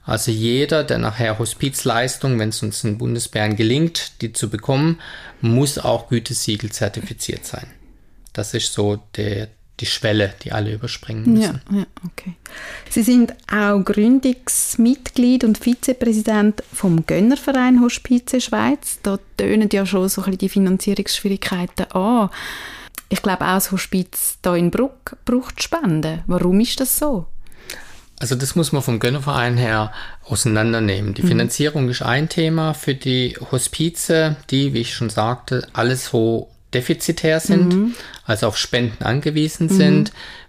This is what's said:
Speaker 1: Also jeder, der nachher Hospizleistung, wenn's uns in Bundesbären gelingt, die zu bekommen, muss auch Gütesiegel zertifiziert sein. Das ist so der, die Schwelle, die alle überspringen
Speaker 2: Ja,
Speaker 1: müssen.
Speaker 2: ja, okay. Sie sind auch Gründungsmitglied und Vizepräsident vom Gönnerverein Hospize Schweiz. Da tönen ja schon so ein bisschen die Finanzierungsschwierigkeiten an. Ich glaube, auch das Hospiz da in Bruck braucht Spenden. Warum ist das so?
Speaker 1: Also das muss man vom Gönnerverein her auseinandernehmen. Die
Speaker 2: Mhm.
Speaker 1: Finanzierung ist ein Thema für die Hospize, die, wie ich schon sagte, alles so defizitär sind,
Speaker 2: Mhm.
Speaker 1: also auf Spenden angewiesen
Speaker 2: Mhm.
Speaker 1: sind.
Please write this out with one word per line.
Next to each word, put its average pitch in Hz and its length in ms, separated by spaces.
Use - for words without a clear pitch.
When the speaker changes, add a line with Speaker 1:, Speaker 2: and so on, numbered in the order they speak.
Speaker 1:
Also 117 260
jeder, 131 540
der 127 140
nachher 110 400
Hospizleistung, 127 1000
wenn's 110 240
uns - 220
in 107 140
Bundesbären 117 580
gelingt, 131 640
die 113 120
zu 107 180
bekommen, 147 500
muss 127 380
auch 120 300
Gütesiegel 117 640
zertifiziert - 760
sein. - 200
Das - 200
ist - 200
so 104 280
der, 104 320
die 101 80
Schwelle, 104 560
die - 100
alle 107 200
überspringen 110 520
Speaker 2:
Ja, 220 160
Speaker 1:
müssen. 131 180
Speaker 2:
ja, 202 160
okay. 175 300
Sie 233 120
sind 240 300
auch 202 340
Gründungsmitglied 247 1600
und 220 140
Vizepräsident 220 1040
vom 165 320
Gönnerverein 254 760
Hospize 240 600
Schweiz. 226 640
Da 196 160
tönen 202 360
ja 196 140
schon 190 220
so 190 140
ein - 20
bisschen 190 140
die 196 100
Finanzierungsschwierigkeiten 190 1400
an. 208 380
Ich 190 100
glaube, 185 220
auch 180 100
das 196 180
Hospiz - 680
da 180 140
in 170 160
Bruck - 540
braucht - 380
Spenden. 160 640
Warum 180 340
ist - 180
das 254 180
so? 262 300
Speaker 1:
Also 127 160
das 135 180
muss 165 160
man 143 120
vom 113 180
Gönnerverein 123 560
her 110 360
auseinandernehmen. 107 880
Die - 80
Speaker 2:
Mhm. 180 60
Speaker 1:
Finanzierung 147 600
ist 123 140
ein 135 260
Thema 160 460
für 143 200
die 127 420
Hospize, 160 840
die, 139 240
wie 117 80
ich - 120
schon 113 160
sagte, 123 600
alles 123 320
so 113 460
defizitär 160 680
sind, 180 340
Speaker 2:
Mhm. 220 200
Speaker 1:
also 110 200
auf 104 100
Spenden 120 460
angewiesen 151 640
Speaker 2:
Mhm. 190 100
Speaker 1:
sind. 190 360